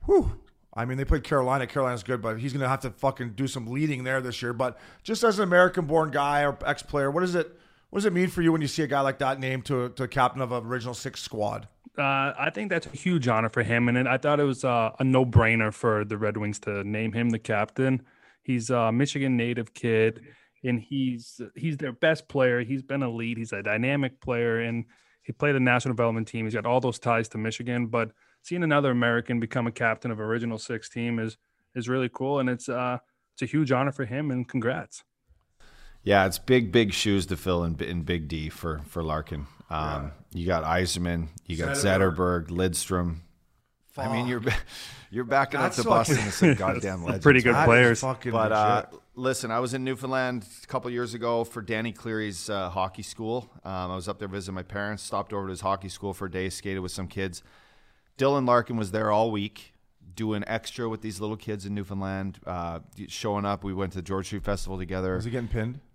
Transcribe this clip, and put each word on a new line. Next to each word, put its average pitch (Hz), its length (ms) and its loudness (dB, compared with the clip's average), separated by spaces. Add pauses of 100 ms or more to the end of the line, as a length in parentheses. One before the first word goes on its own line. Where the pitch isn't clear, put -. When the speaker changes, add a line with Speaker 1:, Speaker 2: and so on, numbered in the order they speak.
Speaker 1:
whew, 370 260 6 (420)
I 113 100 -2
mean, 127 120 -4
they 139 80 -2
played - 200 2
Carolina. 131 420 2
Carolina's 123 360 -2
good, 123 200 -4
but 110 160 -4
he's 127 140 -6
gonna 135 160 -2
have 135 120 0
to 131 100 -6
fucking 127 440 -2
do 135 120 -2
some 123 200 -6
leading 131 380 -2
there 131 160 0
this 123 220 -6
year. 123 100 -2
But 120 260 -2 (240)
just 220 220 -2
as 208 140 6
an 214 60 2
American-born 175 680 4
guy 143 340 2
or 143 200 0
ex-player, 139 460 -2
what 165 120 0
is 180 120 -2
it, 165 200 -2 (360)
what - 100 -4
does 202 40 -2
it 208 80 2
mean 180 160 2
for 170 140 -2
you 165 100 6
when 160 80 2
you 143 80 -2
see 160 140 -2
a 147 40 0
guy 139 140 0
like 135 180 0
that 135 220 -2
named 131 260 -4
to, 127 240 0
to 131 160 -6
captain 127 360 2
of 123 100 -4
an 120 120 -4
original 120 300 -6
six - 280 -10
squad? 104 460 -6 (280)
Speaker 2:
Uh, 139 420 0
I 147 160 -2
think 208 160 -6
that's 170 160 -2
a - 40 -14
huge 160 360 0
honor 113 220 4
for 123 160 0
him, 117 240 2
and 123 200 2
I 127 100 2
thought 147 200 2
it 147 60 4
was, 131 200 0
uh, 117 260 2 (100)
a 143 40 2
no-brainer 117 680 6
for 107 300 2
the 104 140 -4
Red 107 180 0
Wings 104 240 -4
to 101 240 -4
name 107 280 -2
him 117 180 2
the 113 100 0
captain. 123 640 0 (400)
He's 120 280 -2
a 117 220 4
Michigan 135 440 2
native 117 380 -2
kid, 113 460 2 (420)
and 123 180 0
he's, 127 600 -4 (160)
he's 156 220 -4
their 143 140 -6
best 160 360 2
player. 127 340 4
He's 127 200 -4
been 139 200 -4
elite. 117 360 -4
He's 110 140 -6
a 101 100 -6
dynamic 123 580 0
player, 117 400 0
and 117 240 -4 (380)
he - 100 -10
played 147 240 2
a 131 40 4
national 123 340 4
development 113 340 0
team. 113 160 -6
He's 110 100 -4
got 110 120 -2
all 123 140 4
those 120 200 -2
ties 117 300 0
to - 80 -8
Michigan, 120 480 -4
but 113 260 -2 (300)
seeing 175 200 -4
another 147 280 4
American 120 500 2
become 117 260 -2
a 117 60 -4
captain 117 400 -2
of 107 80 -6
original 113 380 -4
six 113 320 -8
team 117 280 -4
is, 110 180 -6 (380)
is 120 140 -6
really 127 240 0
cool, 139 260 -2
and 127 120 2
it's, 123 180 -6
uh, 123 300 -2 (340)
it's - 100 -6
a 127 40 -2
huge 147 260 2
honor 135 200 2
for 139 120 -6
him, 135 260 -4
and 123 180 -2
congrats. 123 540 -4 (1000)
Speaker 3:
Yeah, 101 220 8
it's 92 120 -2
big, 123 340 4
big 110 200 6
shoes 98 340 2
to 90 100 -4
fill 87 280 0
in, 82 180 -2
in 87 200 -4
Big 80 260 -2
D 78 200 -6
for, 78 380 -6
for - 160 -6
Larkin. 78 440 -4 (220)
Um, 76 440 -4 (180)
Speaker 1:
Yeah. 87 100 -8
Speaker 3:
you 85 60 -4
got 85 180 0
Yzerman, 87 640 0 (180)
you 87 120 -6
got 107 180 -2
Speaker 1:
Zetterberg. 90 680 2
Speaker 3:
Zetterberg, - 20 -16
Lidstrom. 87 680 0 (800)
I 135 160 -6
mean, 117 100 0
Speaker 1:
Fuck. 123 60 -2 (180)
Speaker 3:
you're, 117 80 0 (260)
<laughs> - 300 -18
you're 120 140 -4
backing 139 360 0
Speaker 1:
That's - 200 0
Speaker 3:
up - 40 2
to - 60 0
Boston 113 260 4
Speaker 1:
fucking 107 100 0
Speaker 3:
with 101 80 -4
some 165 200 6
Speaker 2:
<laughs> 101 40 -2 (140)
Speaker 3:
goddamn 98 80 -2 (180)
Speaker 2:
Some 85 60 -6
Speaker 3:
legends. 87 180 -2
Speaker 2:
pretty 131 200 8
good 120 120 6
Speaker 1:
That 143 80 6
is 156 40 6
Speaker 2:
players. 117 340 8
Speaker 1:
fucking 131 320 -4
Speaker 3:
But, 110 200 2
uh, 107 380 4
Speaker 1:
legit. - 100 -20 (160)
Speaker 3:
listen, 127 340 -2
I 113 80 0
was 123 160 -2
in 131 100 -4
Newfoundland 127 600 -4 (160)
a - 40 -20
couple 123 240 -6
years 120 240 -4
ago 117 300 0
for 117 160 -10
Danny 110 320 -4
Cleary's, 107 560 -6
uh, 98 220 -4
hockey 95 320 -4
school. 113 480 -6 (140)
Um, 92 260 -6
I 92 60 -6
was 90 120 -8
up 101 120 -6
there 101 80 -8
visiting 95 260 -8
my 92 80 -8
parents, 101 400 -6
stopped 98 320 -6
over 98 120 -4
to 95 40 -8
his 90 100 -8
hockey 95 300 -2
school 98 240 -6
for 98 120 -8
a 90 40 -8
day, 92 180 -4
skated 95 320 -6
with 90 120 -8
some 90 160 -8
kids. 95 340 -6 (760)
Dylan 135 300 2
Larkin 120 300 4
was 101 160 -4
there 107 180 0
all 110 200 4
week, 104 440 -6 (400)
doing 107 320 -2
extra 113 420 -6
with 110 140 -8
these 104 180 -8
little 107 160 -4
kids 104 300 -8
in 101 80 -6
Newfoundland, 95 720 -6
uh, 85 320 -6 (300)
showing 101 360 -4
up. 101 200 -2
We 98 100 -4
went 92 180 -4
to 95 60 -8
the 90 40 -8
George 95 240 -4
Street 104 180 -8
Festival 95 340 -4
together. 92 380 -4
Speaker 1:
Was 110 80 -4
he 117 80 -6
getting 120 160 -6
pinned? 123 320 -4 (140)